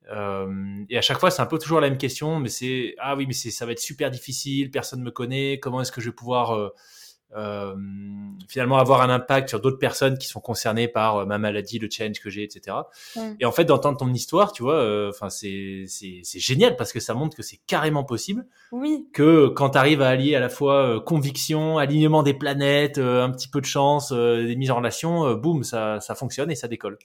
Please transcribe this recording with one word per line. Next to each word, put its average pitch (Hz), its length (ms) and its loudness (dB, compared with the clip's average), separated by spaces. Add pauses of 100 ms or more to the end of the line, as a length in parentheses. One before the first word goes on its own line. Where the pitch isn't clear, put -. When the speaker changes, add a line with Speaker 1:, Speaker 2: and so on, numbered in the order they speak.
(120)
Speaker 1:
Euh, 98 800 -6
et 120 80 -2
à 110 40 0
chaque 131 180 0
fois, 180 120 4
c'est 143 120 -2
un 113 40 -2
peu 160 120 -2
toujours 160 200 0
la 143 100 4
même 135 100 -2
question, 151 400 -2
mais 123 100 -4
c'est, « 127 500 -4
Ah 139 160 -4
oui, 139 120 -2
mais 131 60 -4
c'est, 117 180 -6
ça - 160 -8
va 117 40 -6
être 117 80 -6
super 143 300 -4
difficile, 135 640 -6
personne 127 300 -6
me 123 100 -8
connaît, 135 480 -4
comment 127 220 -4
est-ce 120 100 -4
que 120 100 -10
je 113 80 -4
vais 113 60 -10
pouvoir, 117 400 0
euh, 104 140 -2 (640)
euh, 101 400 -8 (720)
finalement 127 300 0
avoir 131 240 8
un 127 80 4
impact 135 400 2
sur 110 100 -4
d'autres 135 200 0
personnes 135 400 0
qui - 80 -10
sont - 120 -12
concernées 113 480 -2
par, 110 300 2
euh, 98 80 -2
ma 104 140 -2
maladie, 104 400 -4
le 107 100 -6
challenge 107 300 -6
que 107 100 -10
j'ai, 101 140 -8
et 104 60 -10
cetera. » 101 400 -10 (260)
Speaker 2:
Mm. 220 240 -8
Speaker 1:
Et 127 60 0
en 117 60 2
fait, 170 140 2
d'entendre 143 320 2
ton 127 160 -2
histoire, 185 380 2
tu - 100 -12
vois, 135 140 0
euh, 104 360 0
'fin, 101 200 -8
c'est, 98 560 -10
c'est, 92 340 -14
c'est - 180 -12
génial 147 360 2
parce - 180 -6
que 120 60 -4
ça 113 160 -4
montre 143 200 -4
que - 60 -14
c'est - 240 -14
carrément 151 380 0
possible. 196 420 -6 (260)
Speaker 2:
Oui. 285 420 -4
Speaker 1:
Que 151 340 8
quand 135 240 2
t'arrives 143 320 6
à 127 60 6
allier 135 260 4
à 131 40 4
la 123 100 0
fois, 139 340 4
euh, 127 160 2
conviction, 156 800 0
alignement 151 420 6
des 139 140 4
planètes, 143 640 2
euh, 123 240 4
un 127 80 0
petit - 160 -8
peu 143 140 -4
de 131 40 -8
chance, 143 460 2
euh, 120 340 2
des 117 100 -2
mises 131 140 -2
en 127 60 4
relation, 156 500 0
euh, 120 100 2
boum, 139 280 0
ça, 107 380 -2
ça 110 120 -10
fonctionne 135 380 -4
et 147 40 -4
ça 127 120 -10
décolle. 107 380 -8